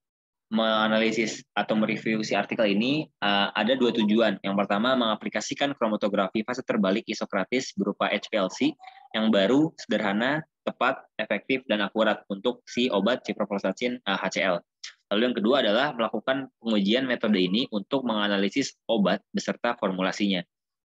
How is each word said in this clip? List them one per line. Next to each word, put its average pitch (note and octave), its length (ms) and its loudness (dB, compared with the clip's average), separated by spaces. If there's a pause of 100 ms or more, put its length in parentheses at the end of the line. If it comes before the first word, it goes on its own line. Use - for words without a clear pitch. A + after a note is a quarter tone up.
(520)
menganalisis A2 920 0 (100)
atau G#2+ 220 0
mereview A2 480 -2
si - 80 -2
artikel G2+ 400 0
ini, C#3 320 0
eh, G2+ 480 0
ada G#2+ 240 0
dua A#2 160 2
tujuan. G#2+ 480 2
Yang G2 140 -2 (100)
pertama, A#2 320 2
mengaplikasikan A2+ 800 -2
kromatografi G#2 640 0
fase B2+ 240 -8
terbalik G#2+ 400 0
isokratis G#2+ 720 -4
berupa G2 320 -2
H G#2 160 -2
P - 80 -6
L F#2+ 160 0
C C#3+ 240 0 (400)
yang A2 160 2
baru, A#2+ 480 4
sederhana, G#2+ 640 -2 (240)
tepat, - 400 -2 (160)
efektif, A2 480 -2
dan G#2+ 160 2
akurat A2 400 0
untuk B2 400 -4
si B2 240 0
obat G#2+ 320 0
ciprofloxacin, G#2 800 -4
eh, F#2+ 160 -2
H F#2+ 160 -4
C E2+ 80 0
L. F2+ 160 0 (540)
Lalu A2+ 160 2
yang A#2 80 -4
kedua A2+ 240 2
adalah A#2+ 320 2
melakukan B2 640 -2
pengujian A2 480 2
metode A2+ 320 2
ini F#2 320 2
untuk - 320 -4
menganalisis G3 760 -2 (120)
obat G#2 400 2
beserta - 480 -4
formulasinya. F#2+ 640 -2 (460)